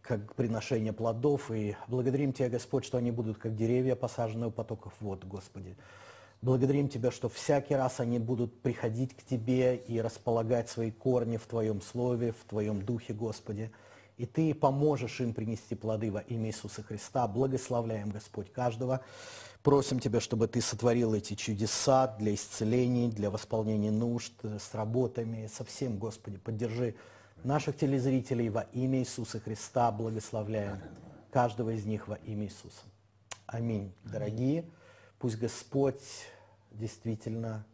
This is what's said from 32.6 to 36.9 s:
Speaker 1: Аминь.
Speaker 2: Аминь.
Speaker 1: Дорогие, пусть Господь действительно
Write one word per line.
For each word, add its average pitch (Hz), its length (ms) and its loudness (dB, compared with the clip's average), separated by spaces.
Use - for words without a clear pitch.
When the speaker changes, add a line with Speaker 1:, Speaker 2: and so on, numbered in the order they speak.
Speaker 1:
Аминь. 117 320 -2
Speaker 2:
Аминь. 98 160 -6
Speaker 1:
Дорогие, 113 600 0
пусть 113 200 -2
Господь 135 640 0
действительно 110 1040 -6